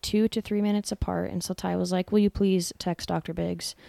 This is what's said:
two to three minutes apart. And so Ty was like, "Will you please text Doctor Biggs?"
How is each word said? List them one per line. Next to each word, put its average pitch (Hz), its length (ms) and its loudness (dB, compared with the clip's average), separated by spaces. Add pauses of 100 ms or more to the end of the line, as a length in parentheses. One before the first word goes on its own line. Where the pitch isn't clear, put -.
two 220 240 2
to - 120 -2
three 208 220 0
minutes 208 300 2
apart. 180 400 -2
And 180 120 -4
so 185 120 -4
Ty 180 220 -2
was 180 140 0
like, 185 200 0
"Will 214 80 6
you 208 100 6
please 190 480 2
text - 320 -4
Doctor 165 240 -2
Biggs?" 170 420 -6 (140)